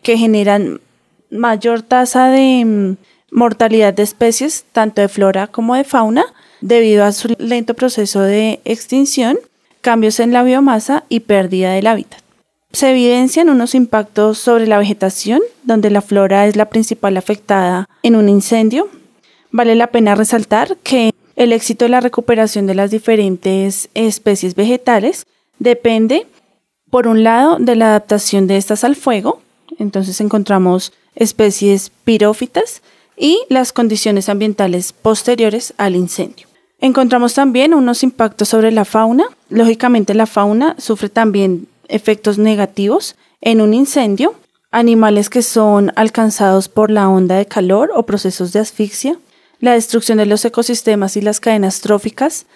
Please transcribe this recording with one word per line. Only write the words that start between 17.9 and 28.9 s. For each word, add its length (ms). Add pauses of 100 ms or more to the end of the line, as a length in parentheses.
en 140
un 140
incendio. 580 (640)
Vale 240
la 120
pena 280
resaltar 600
que 360 (220)
el 160
éxito 340
de 40
la 100
recuperación 680
de 100
las 160
diferentes 1040
especies 600
vegetales 720 (340)
depende, 680 (640)
por 180
un 160
lado, 360
de 160
la 140
adaptación 580
de 100
estas 260
al 120